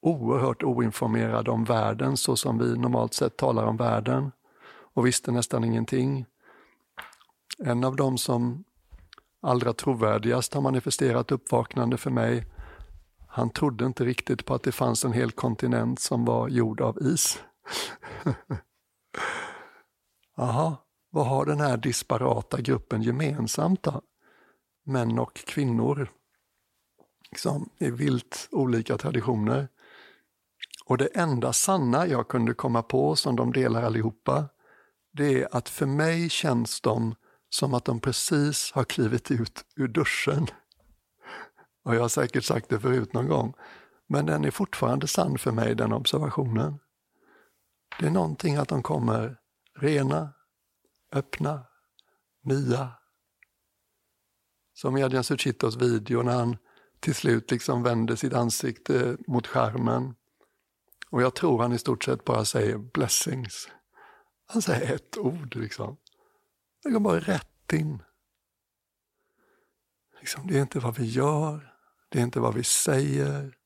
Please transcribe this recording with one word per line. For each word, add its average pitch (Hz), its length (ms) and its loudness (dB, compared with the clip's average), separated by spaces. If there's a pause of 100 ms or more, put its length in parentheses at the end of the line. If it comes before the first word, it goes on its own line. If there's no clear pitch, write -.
oerhört 131 600 2
oinformerade 113 880 0
om 117 140 2
världen 113 520 2
så 123 200 2
som 120 220 0
vi 120 200 2
normalt 123 360 2
sett - 220 0
talar 117 280 2
om 113 120 0
världen 123 560 0 (640)
och 120 120 4
visste 123 260 0
nästan 120 320 0
ingenting. 127 640 0 (1300)
En 123 260 0
av 131 120 0
dem 131 220 2
som 123 460 -2 (760)
allra 123 300 2
trovärdigast 117 840 0
har 143 60 0
manifesterat 131 720 2
uppvaknande 123 640 0
för 135 140 -4
mig, 120 360 0 (840)
han 117 220 -2
trodde 123 360 0
inte 127 180 -2
riktigt 123 400 -2
på 131 100 -2
att 123 80 -4
det 127 100 -2
fanns 120 320 0
en 123 80 0
hel 117 180 2
kontinent 120 720 -2
som 120 240 0
var 117 240 2
gjord 113 320 0
av 117 220 -2
is. - 400 0 (840)
<laughs> 143 80 0 (2000)
Aha, 131 500 -2 (240)
vad 151 160 2
har 135 200 2
den 147 140 0
här 139 160 2
disparata 120 840 0
gruppen 117 420 -2
gemensamt 143 800 0
då? - 200 -4 (840)
Män 120 340 0
och 120 160 -2
kvinnor, 131 760 0 (1200)
liksom, - 480 -4
i 135 120 0
vilt 123 640 -2
olika 120 460 0
traditioner. 117 720 0 (1200)
Och 127 100 2
det 131 80 2
enda 131 460 0
sanna 156 540 2
jag 123 220 0
kunde 120 260 0
komma 117 280 0
på 143 340 2
som 131 200 0
de 120 160 2
delar 120 300 2
allihopa, 117 680 0 (640)
det 139 300 2
är - 140 -2
att 120 120 -2
för - 180 -2
mig 160 420 2
känns 120 520 0
de 113 340 0 (360)
som 139 240 0
att 123 100 0
de 117 160 0
precis 143 720 0
har 127 120 0
klivit 120 460 0
ut 117 340 -2 (120)
ur 131 120 0
duschen. 143 580 0 (1400)
Och 120 100 2
jag 117 60 4
har 117 80 2
säkert 123 360 0
sagt - 240 -2
det 110 120 0
förut 127 320 0
någon 123 160 0
gång, 135 260 2 (520)
men 147 200 0
den 151 180 0
är 143 60 2
fortfarande 139 560 -2
sann 143 320 0
för 127 140 -2
mig, 113 220 2
den 110 180 0
observationen. 139 840 0 (1200)
Det 165 80 0
är 147 40 2
någonting 160 460 0
att 143 120 -2
de 131 140 0
kommer 117 540 -2 (420)
rena, 143 540 0 (800)
öppna, 147 520 -4 (800)
nya. 131 500 0 (1800)
Som 135 220 -2
i 139 60 4
Adrian 131 220 2
Suchitos 123 520 0
video 120 460 2
när 120 100 2
han 120 240 0 (440)
till - 140 -2
slut - 360 0
liksom 123 320 0
vände 117 340 2
sitt 123 180 -4
ansikte 123 840 0 (100)
mot 123 200 0
skärmen. 123 680 0 (960)
Och 123 120 2
jag 123 120 4
tror 131 280 2
han 120 100 2
i 120 60 0
stort 120 260 -2
sett 131 200 -2
bara 113 200 2
säger 110 340 0
blessings. 120 880 -2 (800)
Han 226 160 -2
säger - 320 0
ett - 220 -10
ord 160 400 -4
liksom. 113 400 -8 (840)
Det 294 80 -4
går 226 100 2
bara 185 200 4
rätt - 520 -4
in. 78 300 -2 (2250)
Liksom, 139 260 -8
det 175 120 2
är 139 40 4
inte 135 180 -2
vad 120 160 -2
vi 127 80 -2
gör, 147 720 0 (340)
det - 100 0
är 120 40 4
inte 123 180 0
vad 117 140 2
vi 117 100 -2
säger. 139 1000 0